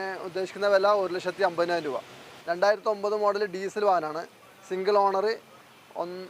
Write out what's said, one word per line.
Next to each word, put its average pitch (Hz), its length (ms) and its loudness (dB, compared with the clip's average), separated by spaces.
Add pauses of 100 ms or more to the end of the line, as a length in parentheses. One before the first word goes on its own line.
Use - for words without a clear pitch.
(280)
ഉദ്ദേശിക്കുന്ന 185 480 -4
വില 196 120 4 (140)
ഒരു 180 160 -2
ലക്ഷത്തി 180 320 -2
അമ്പതിനായിരം 170 400 0
രൂപ. 123 100 -4 (520)
രണ്ടായിരത്തി 196 440 2
ഒമ്പത് 202 280 -2
മോഡൽ 202 200 2 (120)
ഡീസൽ 196 360 -4
വാനാണ്, 156 320 0 (460)
സിംഗിൾ 190 260 0 (100)
ഓണർ, 190 220 2 (760)
ഒൻ-, 180 260 -10